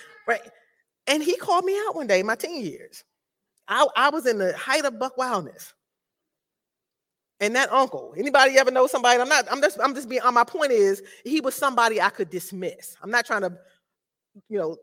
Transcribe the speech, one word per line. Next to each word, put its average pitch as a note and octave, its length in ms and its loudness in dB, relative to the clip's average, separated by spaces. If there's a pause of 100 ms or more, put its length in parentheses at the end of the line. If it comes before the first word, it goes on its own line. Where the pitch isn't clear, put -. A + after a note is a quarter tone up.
(260)
right? A3+ 140 -4 (680)
And D4+ 160 0
he E4+ 140 -2
called F4+ 280 0
me G4 120 -2 (100)
out F#4+ 100 -8
one D4 100 -8
day F#3+ 140 2
in F#3+ 60 -4
my A3 100 0
teen D#4+ 280 -10
years. - 400 -14 (640)
I, B3 180 2 (100)
I C4 140 4
was C#4+ 160 -4
in A3+ 120 0
the F#3 180 -2
height C#4 280 -2
of B3 140 -4
buck B3+ 200 -6
wildness. A3+ 560 -6 (1700)
And G#3+ 160 0
that B3+ 160 0
uncle, C#3+ 440 -2
anybody C4+ 400 4
ever C4 140 6
know B3+ 160 4
somebody? B3 340 4
I'm B3 80 0
not, C#4+ 220 2
I'm C4 100 -4
just, D4 200 0
I'm C4 160 0
just C4 120 -12
being, B3 140 -4
uh, B3 80 4
my A#3+ 140 4
point D4 260 -2
is, G3 320 2 (220)
he D4+ 160 -2
was B3+ 160 -4
somebody A#3 440 0
I F#3+ 100 2
could F#3+ 200 -6
dismiss. F3+ 720 -10
I'm F#3+ 80 -12
not A#3 160 0
trying G#3 160 -2
to, F3+ 100 -4 (960)
you G#3 100 -6
know, E3 240 -4